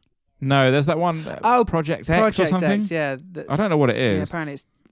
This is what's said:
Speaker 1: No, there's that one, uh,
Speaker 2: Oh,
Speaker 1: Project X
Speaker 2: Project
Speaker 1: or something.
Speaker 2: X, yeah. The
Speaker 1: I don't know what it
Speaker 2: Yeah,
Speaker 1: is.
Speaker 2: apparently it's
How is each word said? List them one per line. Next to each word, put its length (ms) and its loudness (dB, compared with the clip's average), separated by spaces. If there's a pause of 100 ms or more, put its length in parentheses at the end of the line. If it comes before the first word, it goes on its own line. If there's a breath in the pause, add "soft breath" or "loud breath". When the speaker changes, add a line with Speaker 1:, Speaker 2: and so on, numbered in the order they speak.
(400)
Speaker 1:
No, 300 4
there's 160 2
that 120 0
one, 280 -2
uh, 180 -12
Speaker 2:
Oh, 200 4
Speaker 1:
Project 460 -4
X 80 4
Speaker 2:
Project 220 2
Speaker 1:
or 180 2
something. 220 0
Speaker 2:
X, 100 -4
yeah. 260 -4
The 340 -14
Speaker 1:
I 60 -2
don't 140 0
know 60 2
what 140 4
it 60 0
Speaker 2:
Yeah, 260 0
Speaker 1:
is. 80 -6
Speaker 2:
apparently 240 -8
it's 100 -16 (260)